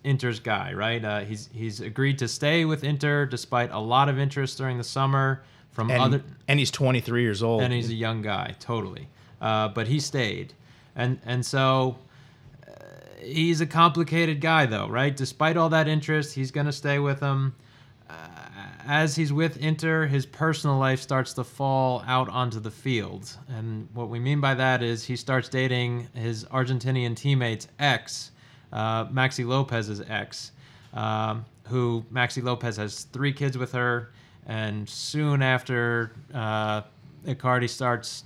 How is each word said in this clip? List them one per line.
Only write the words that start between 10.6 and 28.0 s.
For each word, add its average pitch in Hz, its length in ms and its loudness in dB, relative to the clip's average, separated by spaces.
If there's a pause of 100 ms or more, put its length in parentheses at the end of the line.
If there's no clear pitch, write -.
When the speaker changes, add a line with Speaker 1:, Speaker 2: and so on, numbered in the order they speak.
Speaker 1:
And, 123 320 0
and 123 180 -2
so, 131 540 2 (680)
uh, - 40 -20 (520)
he's 160 380 2
a 165 60 0
complicated 160 760 4
guy, 160 240 6
though, 104 240 0
right? 135 260 2
Despite 156 440 0
all 165 100 6
that 156 180 4
interest, 151 480 0
he's 131 160 -2
gonna 147 220 0
stay 143 260 0
with 143 220 0
them. 135 340 0 (540)
Uh, 78 60 -16 (760)
as 147 280 2
he's 147 180 2
with 147 240 2
Inter, 156 480 2
his 139 180 2
personal 151 540 0
life 131 240 2
starts 131 320 -2
to 127 100 -4
fall 131 600 0
out 127 240 2
onto 117 280 -2
the 107 120 -8
field. 98 640 -4 (100)
And 110 460 -8
what 117 160 -8
we 117 100 -6
mean 143 220 2
by 135 140 4
that 127 280 2
is 117 220 -2
he 123 120 -4
starts 127 340 0
dating 123 640 0
his 113 320 -6
Argentinian 127 680 0
teammate's 123 540 0 (100)
ex, - 520 -2 (420)